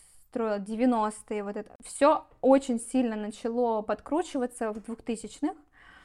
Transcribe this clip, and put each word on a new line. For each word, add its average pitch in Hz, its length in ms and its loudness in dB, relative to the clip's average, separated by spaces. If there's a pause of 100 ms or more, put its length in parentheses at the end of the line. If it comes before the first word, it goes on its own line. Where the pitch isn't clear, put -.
(300)
строила 220 300 -2
девяностые, 214 840 0
вот 202 120 -8
это. 208 160 -10 (140)
Всё - 400 4 (160)
очень 262 400 4
сильно 247 340 0
начало 226 640 -2
подкручиваться 247 920 -4
в 220 100 -12
двухтысячных, 233 680 -6 (520)